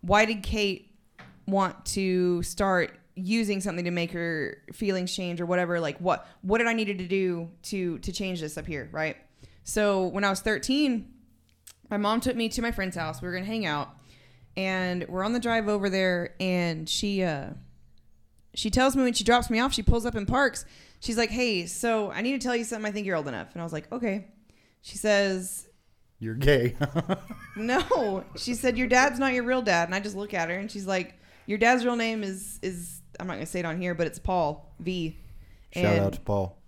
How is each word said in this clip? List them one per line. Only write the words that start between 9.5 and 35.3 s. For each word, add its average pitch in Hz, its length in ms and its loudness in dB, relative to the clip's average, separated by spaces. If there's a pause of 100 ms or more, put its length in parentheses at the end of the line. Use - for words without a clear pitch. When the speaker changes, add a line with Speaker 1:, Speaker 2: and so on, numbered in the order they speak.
Speaker 1:
So 202 420 2
when 196 180 -2
I 196 60 4
was 190 100 -2
thirteen, 254 680 0 (800)
my 208 80 -2
mom 214 240 2
took 254 140 0
me 226 140 0
to 233 120 -4
my 233 80 0
friend's 190 260 -4
house. 156 240 -6
We 180 80 -8
were 175 60 -4
gonna 185 100 -4
hang 214 220 -4
out, 147 240 -4 (680)
and 185 500 -2
we're 185 180 -4
on 226 100 0
the 247 60 0
drive 226 280 0
over 202 220 2
there, 185 500 0
and 175 480 0
she, 196 360 0
uh, 147 240 -2 (1040)
she - 160 -2
tells 262 260 4
me 269 60 4
when 247 100 4
she 240 120 -2
drops 233 260 4
me 220 100 2
off, 269 140 2
she 220 80 -2
pulls 233 240 6
up 233 80 -4
and 202 120 -2
parks. 269 380 2 (360)
She's 226 180 -2
like, 226 100 2
"Hey, 214 380 0
so 214 440 0
I 196 120 -6
need 254 100 0
to 277 60 0
tell 247 180 -2
you 233 80 0
something. 220 240 -4
I - 40 -2
think 208 140 -4
you're 185 100 0
old 147 120 -2
enough." 107 240 -8
And 165 80 -10
I 165 40 -6
was 160 100 -8
like, 156 180 -8
"Okay." 214 360 -4 (520)
She - 160 -14
says, 196 720 0 (500)
Speaker 2:
You're 113 160 -6
gay. 131 460 4
<laughs> 147 60 2 (680)
Speaker 1:
No. 254 680 0 (120)
She 247 180 -4
said, 247 220 0
"Your 247 120 0
dad's 254 320 6
not 269 120 2
your 247 120 0
real 254 180 2
dad." 175 260 4
And 185 60 -4
I 196 60 0
just 202 160 -8
look 202 180 -8
at 165 140 -2
her 175 80 -4
and 202 140 -8
she's 196 160 -8
like, 185 280 -2 (320)
"Your 202 100 -2
dad's 233 280 6
real 240 100 2
name 226 300 -2
is, 190 380 -8
is, 175 380 -8 (200)
I'm 185 80 -2
not 170 60 -4
gonna 117 120 -6
say 180 140 -2
it 170 40 -2
on 165 160 -2
here, 180 140 0
but 165 140 2
it's - 100 -8
Paul 160 600 0
V." 170 360 -4 (560)